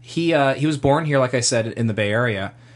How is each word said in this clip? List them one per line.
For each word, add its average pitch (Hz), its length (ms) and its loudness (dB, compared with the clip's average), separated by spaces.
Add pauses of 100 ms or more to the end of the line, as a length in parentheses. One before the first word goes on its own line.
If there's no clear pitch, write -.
he, 165 340 -2
uh, 139 200 2
he 139 120 -2
was 156 120 0
born 147 280 2
here, 143 120 2
like 127 160 2
I 123 60 2
said, 113 280 0
in 117 180 -2
the 110 80 0
Bay 104 180 0
Area. 107 400 -2 (240)